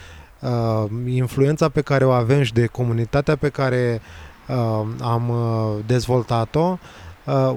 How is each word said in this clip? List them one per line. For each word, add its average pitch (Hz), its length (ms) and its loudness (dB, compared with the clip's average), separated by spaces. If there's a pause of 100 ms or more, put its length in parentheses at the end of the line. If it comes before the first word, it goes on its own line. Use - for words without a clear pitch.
(400)
uh, 113 460 0 (200)
influența 135 640 2
pe 151 120 0
care 135 240 2
o 131 60 6
avem 127 320 4
și 113 100 -2
de 120 120 4
comunitatea 120 720 0
pe 143 140 -2
care, 123 520 0 (460)
uh, 113 400 0 (140)
am, 117 280 0
uh, 113 560 -2
dezvoltat-o. 123 920 0 (480)
Uh, 135 320 0